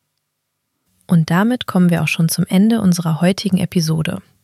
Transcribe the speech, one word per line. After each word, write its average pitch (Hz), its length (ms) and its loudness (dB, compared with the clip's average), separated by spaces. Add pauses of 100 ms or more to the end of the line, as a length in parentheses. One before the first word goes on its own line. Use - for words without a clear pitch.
(1080)
Und 165 240 2
damit 220 340 0
kommen 180 240 2
wir 165 140 0
auch 151 40 -2
schon 165 200 0
zum 170 180 -2
Ende 220 360 2
unserer 170 400 0
heutigen 185 360 0
Episode. 160 640 -2 (220)